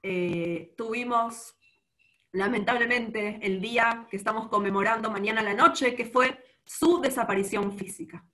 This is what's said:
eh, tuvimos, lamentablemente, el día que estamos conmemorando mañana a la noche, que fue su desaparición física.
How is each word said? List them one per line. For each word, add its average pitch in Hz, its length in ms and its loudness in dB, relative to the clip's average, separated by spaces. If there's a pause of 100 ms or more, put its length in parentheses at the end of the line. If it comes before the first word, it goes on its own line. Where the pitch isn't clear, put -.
eh, 170 720 -4
tuvimos, 233 800 -2 (760)
lamentablemente, 220 1120 0
el 190 180 -2
día 233 480 0
que 196 80 -8
estamos 220 300 -4
conmemorando 208 640 2
mañana 214 300 0
a - 20 0
la 202 100 0
noche, 262 400 4
que 240 120 -4
fue 254 440 0 (200)
su 330 320 4
desaparición 202 760 0
física. - 480 -12 (100)